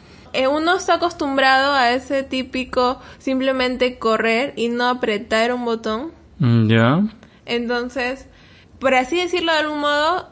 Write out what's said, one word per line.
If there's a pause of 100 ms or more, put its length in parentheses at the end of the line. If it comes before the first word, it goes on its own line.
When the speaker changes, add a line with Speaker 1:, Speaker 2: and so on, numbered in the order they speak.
(340)
Speaker 1:
eh,
uno
está
acostumbrado
a
ese
típico (200)
simplemente
correr
y
no
apretar
un
botón. (280)
Speaker 2:
Mm,
ya. (420)
Speaker 1:
Entonces, (520)
por
así
decirlo
de
algún
modo,